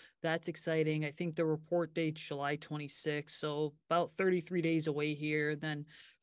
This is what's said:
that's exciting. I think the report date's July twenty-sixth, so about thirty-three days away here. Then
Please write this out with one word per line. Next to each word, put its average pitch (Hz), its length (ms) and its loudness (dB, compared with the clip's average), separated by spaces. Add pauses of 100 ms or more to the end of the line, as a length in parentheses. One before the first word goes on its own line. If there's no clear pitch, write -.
(220)
that's 165 260 0
exciting. 156 560 2
I 147 60 -2
think 160 260 -4
the 165 80 2
report 160 480 0
date's 156 280 0
July 143 360 -2
twenty-sixth, 147 800 -4
so 151 380 -2 (160)
about 165 220 2
thirty-three 180 500 2
days 160 240 2
away 151 280 0
here. 151 420 0
Then 151 300 -4 (360)